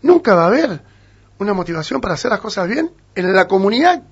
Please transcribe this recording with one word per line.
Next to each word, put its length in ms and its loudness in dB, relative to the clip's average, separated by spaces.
nunca 320 4
va 120 4
a 20 4
haber 340 0
una 160 -4
motivación 480 -6
para 140 -4
hacer 160 -4
las 80 -2
cosas 280 -6
bien 240 -4
en 220 -2
la 120 4
comunidad 540 2